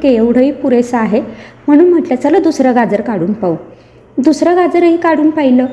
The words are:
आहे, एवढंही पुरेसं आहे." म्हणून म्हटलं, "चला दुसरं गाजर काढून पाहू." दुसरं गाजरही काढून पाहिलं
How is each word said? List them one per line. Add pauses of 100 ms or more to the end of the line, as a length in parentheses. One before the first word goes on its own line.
आहे,
एवढंही
पुरेसं
आहे." (460)
म्हणून
म्हटलं,
"चला
दुसरं
गाजर
काढून
पाहू." (640)
दुसरं
गाजरही
काढून
पाहिलं